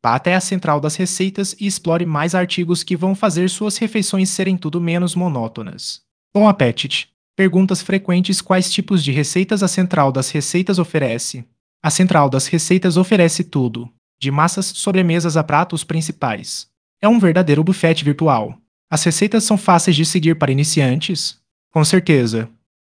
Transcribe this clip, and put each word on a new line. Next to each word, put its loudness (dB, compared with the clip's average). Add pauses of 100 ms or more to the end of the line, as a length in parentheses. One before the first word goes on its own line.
Vá 2
até 0
a 2
Central -2
das -4
Receitas -4
e -4
explore -2
mais -2
artigos -2
que -4
vão 0
fazer 0
suas -6
refeições -2
serem -2
tudo -4
menos 0
monótonas. -6 (320)
Bom 6
apetite! 0 (260)
Perguntas 2
frequentes: 0
quais 0
tipos 0
de -2
receitas 0
a 0
Central 0
das -2
Receitas -2
oferece? -4 (400)
A 2
Central 4
das -2
Receitas 0
oferece 2
tudo, -4 (280)
de -4
massas, 0
sobremesas 0
a 2
pratos -2
principais. -6 (340)
É 2
um 4
verdadeiro 4
buffet 2
virtual. 0 (320)
As -2
receitas 0
são 0
fáceis 2
de 2
seguir 2
para 0
iniciantes? -2 (320)
Com 2
certeza. 2 (360)